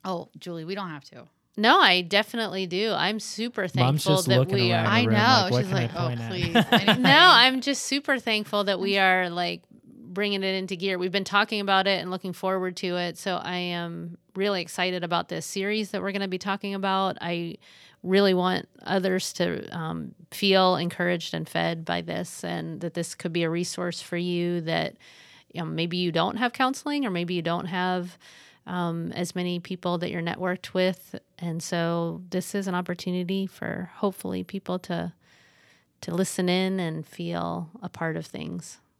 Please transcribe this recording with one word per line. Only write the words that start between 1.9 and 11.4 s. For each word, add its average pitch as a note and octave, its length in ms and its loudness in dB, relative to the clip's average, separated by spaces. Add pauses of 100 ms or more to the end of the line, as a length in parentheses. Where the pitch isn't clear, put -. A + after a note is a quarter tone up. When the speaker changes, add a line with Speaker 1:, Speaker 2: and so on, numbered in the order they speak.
Speaker 2:
definitely G3 640 0
do. G3 280 0
I'm G3 260 0
super A3 440 -6
Speaker 3:
Mom's F3+ 100 -4
Speaker 2:
thankful C#3 420 4
Speaker 3:
just F#3 140 2
Speaker 2:
that F#3+ 100 6
Speaker 3:
looking F#3 160 2
Speaker 2:
we F#3 160 4
Speaker 3:
around E3+ 140 2
Speaker 2:
are F3+ 40 2
Speaker 3:
the G3+ 60 4
Speaker 1:
I A#3+ 80 4
Speaker 3:
room A3 100 4
Speaker 1:
know. G#3+ 40 6 (260)
Speaker 3:
like, F3+ 80 0
"What F3 80 4
Speaker 1:
She's G3 80 0
Speaker 3:
can F#3 100 0
I C3 60 2
Speaker 1:
like, A#2 120 -2
"Oh, F3 120 -2
Speaker 3:
point - 120 -4
at?" - 120 -6
Speaker 1:
please, F3 240 -2
Speaker 3:
<laughs> A3 160 4
Speaker 1:
anything." A#3+ 320 4
Speaker 2:
No, D4 280 10
I'm C4 300 8
just C#4 220 -2
super C#4 340 0
thankful G#3+ 460 -2
that F#3+ 160 0
we G3 180 0
are, F#3 320 4
like, F3 320 -4 (140)
bringing G3 680 -4
it F#3+ 120 0
into F#3+ 200 -4
gear. F#3 220 -2
We've F3+ 140 -2
been G3 120 0
talking G#3 380 0